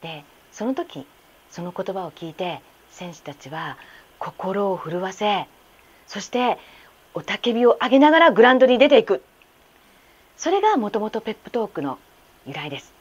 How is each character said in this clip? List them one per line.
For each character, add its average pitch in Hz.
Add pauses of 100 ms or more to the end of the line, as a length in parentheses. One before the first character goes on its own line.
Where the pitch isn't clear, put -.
で、 160 (280)
そ -
の 262
時、 277 (460)
そ 170
の 175
言 190
葉 185
を 156
聞 165
い 151
て 175 (280)
選 180
手 -
た 139
ち -
は 156 (400)
心 196
を 180
震 170
わ 190
せ、 202 (600)
そ -
し 196
て 247 (580)
雄 160
た 202
け 240
び 233
を 233
上 240
げ 262
な 302
が 320
ら 330
グ 208
ラ 247
ウ 262
ン 254
ド 254
に 247
出 277
て 277
い 220
く。 185 (1120)
そ -
れ 392
が 427
も 208
と 214
も 214
と 220
ペ 220
ッ 214
プ -
ト 226
ー -
ク -
の 139 (480)
由 139
来 147
で 139
す。 -